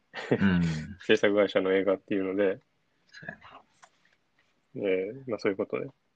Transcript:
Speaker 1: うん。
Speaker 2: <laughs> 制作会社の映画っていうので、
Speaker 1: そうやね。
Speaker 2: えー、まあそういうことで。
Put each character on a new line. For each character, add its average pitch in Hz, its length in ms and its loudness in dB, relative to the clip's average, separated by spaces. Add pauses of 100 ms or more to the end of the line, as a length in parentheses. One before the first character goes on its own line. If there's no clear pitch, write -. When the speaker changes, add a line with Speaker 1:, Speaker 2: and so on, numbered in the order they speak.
(320)
Speaker 1:
う 127 40 4
ん。 92 260 4
Speaker 2:
<laughs> 82 440 -4
制 110 120 6
作 104 180 2
会 101 140 4
社 101 100 0
の 95 140 2
映 95 100 2
画 95 120 2
っ - 20 -4
て - 160 -8
い 98 60 0
う 95 40 -2
の 95 120 -4
で、 101 240 0 (480)
Speaker 1:
そ - 180 -20
う - 40 -12
や - 60 -16
ね。 - 60 -20 (1300)
Speaker 2:
え 95 360 -2 (140)
ー、 127 40 -10
ま 107 80 -4
あ - 20 -16
そ 107 100 -2
う - 20 2
い 95 40 -6
う - 20 -6
こ 101 80 -4
と - 140 -6
で。 - 80 -8 (280)